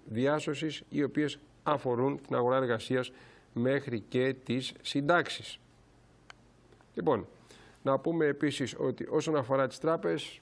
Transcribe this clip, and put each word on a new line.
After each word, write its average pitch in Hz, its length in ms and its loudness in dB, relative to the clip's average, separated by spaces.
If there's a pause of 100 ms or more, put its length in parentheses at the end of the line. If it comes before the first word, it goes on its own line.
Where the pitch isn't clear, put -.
διάσωσης, 143 840 -2
οι 147 140 -2
οποίες 143 360 -2 (240)
αφορούν 135 640 0
την 131 100 -2
αγορά 123 200 4
εργασίας 127 560 0 (400)
μέχρι 123 480 0
και 127 340 0 (100)
τις 127 280 -2 (100)
συντάξεις. - 760 0 (1400)
Λοιπόν, 117 320 0 (560)
να - 160 2
πούμε 165 280 2
επίσης 139 520 0
ότι - 320 -2
όσον 156 260 2
αφορά 135 300 2
τις - 120 -8
τράπεζες, 165 640 -2